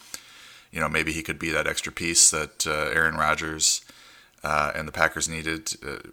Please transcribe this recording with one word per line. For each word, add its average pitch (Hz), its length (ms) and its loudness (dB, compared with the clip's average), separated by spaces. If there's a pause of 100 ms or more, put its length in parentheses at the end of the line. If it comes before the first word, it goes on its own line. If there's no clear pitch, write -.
(720)
you 85 80 -6
know, 78 80 2
maybe 78 240 2
he 78 120 -4
could 76 160 -6
be 85 120 -4
that 78 160 0
extra - 240 -4
piece 85 380 4
that, 76 380 -2
uh, 76 260 0
Aaron 80 220 2
Rodgers, 78 680 2 (640)
uh, 76 300 0
and 78 140 -6
the 73 40 -10
Packers 80 380 0
needed, 80 560 -4
uh, 71 140 -8 (140)